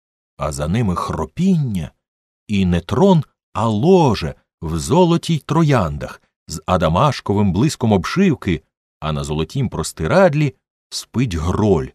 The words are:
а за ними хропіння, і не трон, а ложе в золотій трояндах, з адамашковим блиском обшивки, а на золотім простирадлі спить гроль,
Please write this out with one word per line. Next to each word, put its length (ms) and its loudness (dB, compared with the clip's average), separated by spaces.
а 160 -6
за 160 -4
ними 280 0
хропіння, 960 -2
і 200 0
не 140 2
трон, 440 2
а 160 -2
ложе 640 2
в 160 -4
золотій 600 0
трояндах, 840 -2
з 180 -12
адамашковим 840 0
блиском 400 0
обшивки, 720 0
а 120 -6
на 120 -4
золотім 440 -4
простирадлі 840 0
спить 460 -4
гроль, 600 2